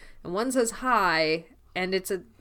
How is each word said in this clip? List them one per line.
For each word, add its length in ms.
and 80
one 200
says 200
high, 760
and 200
it's 160
a, 100